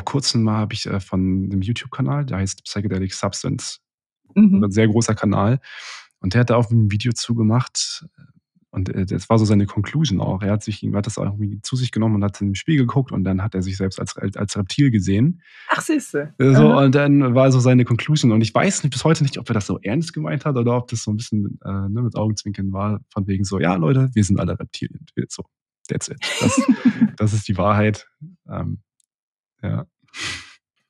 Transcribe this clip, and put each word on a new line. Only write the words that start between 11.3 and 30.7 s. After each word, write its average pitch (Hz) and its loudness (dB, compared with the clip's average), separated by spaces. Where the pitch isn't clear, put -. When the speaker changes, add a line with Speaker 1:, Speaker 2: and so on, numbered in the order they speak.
Speaker 1:
zu - -6
sich 127 -2
genommen 110 0
und 101 0
hat 101 -4
in 101 -2
den 101 -2
Spiegel 143 0
geguckt 131 -2
und 95 -2
dann 95 0
hat 113 -6
er 95 -2
sich 95 -4
selbst 95 -4
als, - -8
als, - -6
als - -6
Reptil 123 0
gesehen. 107 2
Speaker 2:
Ach, - -2
siehste. 151 -4
Speaker 1:
Äh, 131 6
so, 147 10
Speaker 2:
Aha. 139 4
Speaker 1:
und 135 4
dann 143 4
war 131 6
so 131 6
seine 127 6
Conclusion. 120 2
Und 107 4
ich 110 0
weiß 170 0
nicht, 143 0
bis - -6
heute 160 4
nicht, 135 -2
ob - -10
er 117 -2
das 101 -2
so 92 -2
ernst 147 -4
gemeint 156 -6
hat 147 0
oder 120 2
ob 120 -4
das 113 -6
so 110 -4
ein 104 0
bisschen, 104 -4
äh, 98 -6
ne, 98 -2
mit 117 -2
Augenzwinkern 104 -2
war, 101 -2
von 101 -4
wegen 98 -2
so, 95 -2
„Ja, 90 2
Leute, 131 2
wir 107 2
sind 95 2
alle 90 -4
Reptilien.“ - -12
Wir, 62 -4
so, - -14
that's - -6
it. - -14
Das, - 0
Speaker 2:
<laughs> 247 0
Speaker 1:
das 104 0
ist 107 -2
die 98 0
Wahrheit. 104 0
Ähm, 95 -6
ja. 104 -4